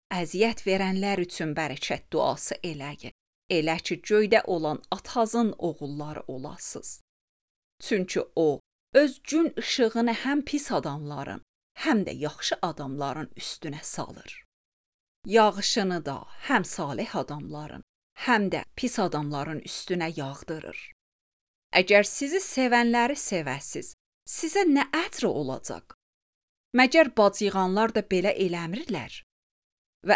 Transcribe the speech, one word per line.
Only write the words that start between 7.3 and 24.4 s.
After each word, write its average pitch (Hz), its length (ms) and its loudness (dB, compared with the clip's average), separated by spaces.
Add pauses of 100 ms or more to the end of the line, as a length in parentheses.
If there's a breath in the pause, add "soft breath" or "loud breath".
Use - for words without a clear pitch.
Çünki 185 400 0 (140)
o, 151 240 2 (340)
öz 277 300 6
gün 311 340 2
işığını 233 560 0
həm 285 320 -2
pis - 260 -4
adamların, 147 680 -6 (360)
həm 233 280 2
də - 100 -6
yaxşı - 460 -4
adamların 143 680 -6
üstünə - 560 -10
salır. - 600 -8 (840)
Yağışını 196 800 2
da 135 220 -8 (200)
həm 220 180 2
salih - 500 -4
adamların, 147 680 -8 (340)
həm 214 340 2
də 160 120 -2 (120)
pis - 240 -2
adamların 147 600 -2
üstünə 170 560 -4
yağdırır. 147 760 -10 (840)
Əgər 202 300 8
sizi 285 360 0
sevənləri 240 760 2
sevəsiz, 143 800 -4 (320)
sizə 381 400 0